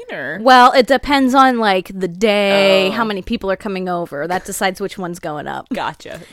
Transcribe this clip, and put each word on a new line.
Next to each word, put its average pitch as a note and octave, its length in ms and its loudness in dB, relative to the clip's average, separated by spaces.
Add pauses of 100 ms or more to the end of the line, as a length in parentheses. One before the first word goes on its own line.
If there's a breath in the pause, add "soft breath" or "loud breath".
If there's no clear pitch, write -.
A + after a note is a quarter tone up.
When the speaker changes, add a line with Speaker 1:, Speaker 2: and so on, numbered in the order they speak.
(120)
Speaker 1:
or? D3+ 300 -8
Speaker 2:
Well, B3 320 8
it B3+ 140 4
depends C4 480 0
on, C4 240 4
like, G3 340 0
the F#3+ 140 -6
day, G3 800 2
Speaker 1:
Oh. G3 40 -2
Speaker 2:
how A3+ 140 -4
many G3+ 160 -6
people G3 300 -6
are F#3+ 60 -2
coming F#3 300 -8
over. E3+ 400 -6
That F3+ 180 -4
decides G3 360 -4
which F#3+ 160 -8
one's F3 220 -10
going D3+ 280 -10
up. C3+ 260 -10
Speaker 1:
Gotcha, D#3+ 480 -10 (120)